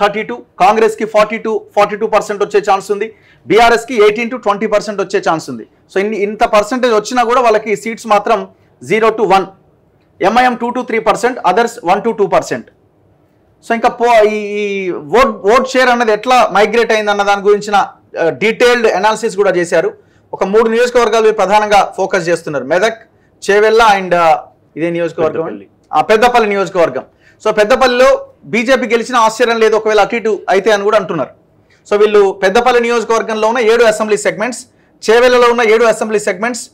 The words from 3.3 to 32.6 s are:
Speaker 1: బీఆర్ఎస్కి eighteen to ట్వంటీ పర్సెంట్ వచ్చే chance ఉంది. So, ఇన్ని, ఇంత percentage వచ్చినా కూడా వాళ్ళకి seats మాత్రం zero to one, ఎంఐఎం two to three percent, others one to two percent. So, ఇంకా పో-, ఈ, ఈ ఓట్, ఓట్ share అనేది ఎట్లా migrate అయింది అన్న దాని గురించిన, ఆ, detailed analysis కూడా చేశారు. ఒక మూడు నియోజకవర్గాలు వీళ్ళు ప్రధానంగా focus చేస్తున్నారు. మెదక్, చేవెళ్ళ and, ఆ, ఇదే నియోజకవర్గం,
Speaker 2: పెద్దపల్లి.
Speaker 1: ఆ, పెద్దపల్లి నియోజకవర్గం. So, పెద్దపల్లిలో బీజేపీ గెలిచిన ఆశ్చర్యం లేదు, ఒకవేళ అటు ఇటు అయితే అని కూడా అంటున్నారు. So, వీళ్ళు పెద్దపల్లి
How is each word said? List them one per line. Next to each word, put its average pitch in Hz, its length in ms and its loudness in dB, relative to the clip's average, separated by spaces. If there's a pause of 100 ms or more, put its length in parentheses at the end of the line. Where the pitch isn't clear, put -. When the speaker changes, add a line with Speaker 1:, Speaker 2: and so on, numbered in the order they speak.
Speaker 1:
బీఆర్ఎస్కి 233 560 2
eighteen 220 280 0
to 254 60 -10
ట్వంటీ 208 300 -4
పర్సెంట్ 202 340 -2
వచ్చే 190 180 -4
chance 165 320 -4
ఉంది. 113 160 -12 (280)
So, 190 60 -2
ఇన్ని, 214 160 -4
ఇంత 208 280 -2
percentage 226 500 0
వచ్చినా 240 300 -2
కూడా 240 160 0
వాళ్ళకి 214 360 0
seats 226 300 -10
మాత్రం 202 420 -2 (360)
zero 214 240 0
to 214 260 -2
one, 190 120 2 (760)
ఎంఐఎం 240 320 2
two 233 160 -6
to 247 160 -6
three 226 120 -4
percent, 240 400 -2 (120)
others 226 200 0 (140)
one 196 180 0
to 226 140 -4
two 202 100 0
percent. 156 400 -4 (1000)
So, 233 80 -2
ఇంకా 226 140 0
పో-, 233 400 4
ఈ, 214 80 -2 (260)
ఈ 196 280 -4
ఓట్, 196 640 0
ఓట్ 254 160 2
share 254 200 0
అనేది 240 240 2
ఎట్లా 240 400 2
migrate 220 400 2
అయింది 214 180 -2
అన్న 202 120 -2
దాని 202 200 0
గురించిన, 208 340 0
ఆ, - 520 -4
detailed 233 580 0
analysis 214 500 -2
కూడా 196 140 0
చేశారు. 175 440 -2 (380)
ఒక - 120 -4
మూడు 220 240 2
నియోజకవర్గాలు 233 560 0
వీళ్ళు 214 120 2
ప్రధానంగా 202 600 2
focus 190 320 -2
చేస్తున్నారు. 156 360 -4
మెదక్, 180 380 -2 (480)
చేవెళ్ళ 220 320 4 (160)
and, 180 160 -2
ఆ, 165 300 2 (320)
ఇదే 165 140 -4
నియోజకవర్గం, 165 420 -2
Speaker 2:
పెద్దపల్లి. 165 340 -8 (260)
Speaker 1:
ఆ, 151 80 2
పెద్దపల్లి 220 480 2
నియోజకవర్గం. 165 560 -2 (420)
So, 214 60 0
పెద్దపల్లిలో 247 760 2 (180)
బీజేపీ 233 420 -2
గెలిచిన 233 300 -2
ఆశ్చర్యం 226 420 0
లేదు, 220 180 2
ఒకవేళ 214 240 0
అటు 226 160 0
ఇటు 214 320 -2
అయితే 190 220 2
అని 202 120 0
కూడా 214 160 2
అంటున్నారు. 165 320 -4 (600)
So, 202 100 2
వీళ్ళు 202 420 4
పెద్దపల్లి 233 380 2